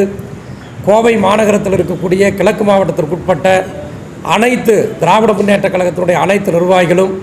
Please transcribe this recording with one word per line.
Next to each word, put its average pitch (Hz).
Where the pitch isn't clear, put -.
கோவை 226
மாநகரத்தில் 202
இருக்கக்கூடிய 185
கிழக்கு 202
மாவட்டத்திற்குட்பட்ட 185
அனைத்து 202
திராவிட 214
முன்னேற்ற 196
கழகத்தினுடைய 180
அனைத்து 190
நிர்வாகிகளும், 180